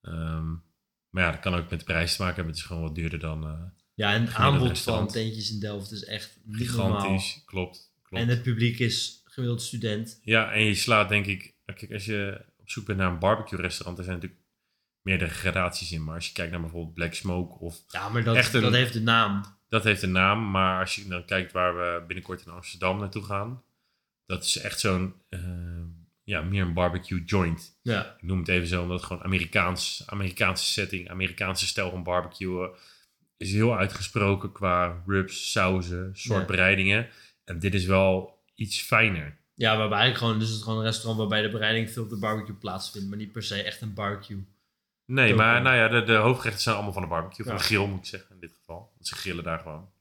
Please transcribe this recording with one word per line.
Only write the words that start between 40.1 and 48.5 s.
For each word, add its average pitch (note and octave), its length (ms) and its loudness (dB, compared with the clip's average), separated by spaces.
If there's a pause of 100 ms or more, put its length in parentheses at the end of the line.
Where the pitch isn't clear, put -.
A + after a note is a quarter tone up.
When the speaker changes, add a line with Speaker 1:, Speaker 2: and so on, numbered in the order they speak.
Speaker 2:
gewoon, A2+ 220 2
dus A2 80 0
het A2 100 -2
is A2 60 -8
gewoon A2+ 160 -2
een A2 60 0
restaurant A2 340 -2
waarbij G#2+ 220 2
de G#2+ 80 0
bereiding A2 420 0
veel A#2 120 -6
op G#2 60 -8
de G2+ 100 -6
barbecue G#2+ 360 -2
plaatsvindt, G2 540 -8
maar G#2 80 -8
niet G#2 140 -10
per A2 120 -8
se G2+ 200 -4
echt - 180 -8
een G#2+ 120 -8
barbecue. G2+ 500 -6 (600)
Speaker 1:
Nee, B2+ 260 4
Speaker 2:
Toko. G#2 100 8
Speaker 1:
maar A#2 200 6
nou C3 140 6
ja, A2+ 120 8
de, A#2 160 4
de A2+ 120 6
hoofdgerechten A2 480 4
zijn A2+ 120 2
allemaal G2+ 180 -4
van F#2+ 80 -4
de F2 60 -4
barbecue, F2 380 -4
van A#2+ 80 -4
Speaker 2:
Ja. G2 60 -4
Speaker 1:
de F2+ 60 -2
grill G2+ 220 4
moet F#2+ 120 -4
ik F#2 60 -14
zeggen, - 300 -14
in F2+ 60 -20
dit E2+ 160 -18